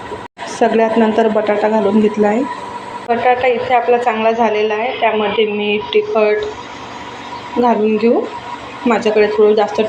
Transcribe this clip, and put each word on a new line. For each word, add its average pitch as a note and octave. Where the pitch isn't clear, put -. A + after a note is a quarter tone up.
सगळ्यात A3+
नंतर A3
बटाटा G#3
घालून G#3+
घेतला G#3
आहे. A3+
बटाटा B3
इथे B3
आपला A#3+
चांगला A3
झालेला G#3+
आहे. A#3+
त्यामध्ये G#3+
मीठ, G#3
तिखट -
घालून A3
घेऊ. A#3
माझ्याकडे G#3+
थोडं G#3+
जास्त G#3+